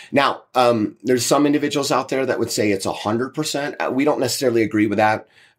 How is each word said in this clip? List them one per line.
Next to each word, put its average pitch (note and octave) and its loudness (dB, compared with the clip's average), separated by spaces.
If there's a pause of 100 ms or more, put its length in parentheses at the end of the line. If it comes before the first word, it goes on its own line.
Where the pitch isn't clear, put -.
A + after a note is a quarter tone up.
(120)
Now, C3+ 0 (120)
um, A#2+ 2
there's B2 0
some C#3+ 2
individuals C#3+ 0
out C3 -2
there C3+ -2
that A2 -2
would A2 -2
say G#2+ 0
it's G2 -2
a F2 -4
hundred A#2 -4
percent. D3 -6
Uh, D#2+ -2
we C3 0
don't C#3+ 2
necessarily A#2 2
agree G#2+ 0
with G2+ -2
that. G#2+ 2 (320)